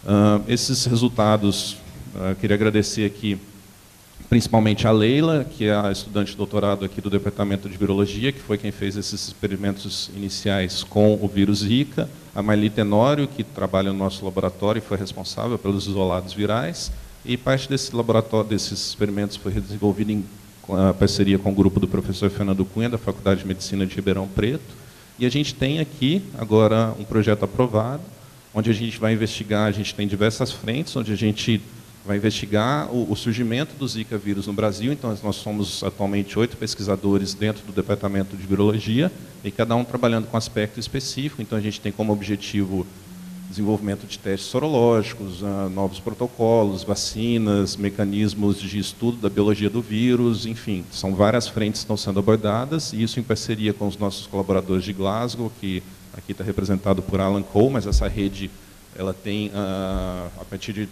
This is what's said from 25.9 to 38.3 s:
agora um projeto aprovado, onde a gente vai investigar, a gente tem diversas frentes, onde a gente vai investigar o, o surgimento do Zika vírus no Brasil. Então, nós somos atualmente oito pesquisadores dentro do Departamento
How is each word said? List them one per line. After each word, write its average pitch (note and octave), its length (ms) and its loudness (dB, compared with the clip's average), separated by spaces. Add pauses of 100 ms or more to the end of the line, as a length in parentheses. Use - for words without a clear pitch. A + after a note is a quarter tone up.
agora A2 600 4
um G#2 60 -8
projeto G#2 400 2
aprovado, A#2+ 580 0 (520)
onde G#2+ 160 0
a A2+ 40 6
gente A2+ 240 -2
vai A2 160 2
investigar, G#2+ 540 0
a G#2 40 2
gente G2+ 220 -2
tem G#2 140 -2
diversas G#2+ 440 0
frentes, A#2+ 440 -4
onde A2 160 -2
a G#2 40 0
gente G#2+ 460 0 (440)
vai G2+ 100 0
investigar G#2+ 760 0
o, A#2+ 220 -2
o C3+ 60 2
surgimento A#2+ 600 -2
do C#3 80 -6
Zika A2+ 320 -6
vírus G2 300 -2
no G#2 60 -4
Brasil. G#2+ 400 0
Então, A#2+ 280 -4
nós G#2 140 -2
somos G#2 480 -4
atualmente G2+ 560 -2
oito A#2 160 2
pesquisadores G2 800 -2
dentro G#2+ 320 -2
do - 80 -14
Departamento G2 640 -2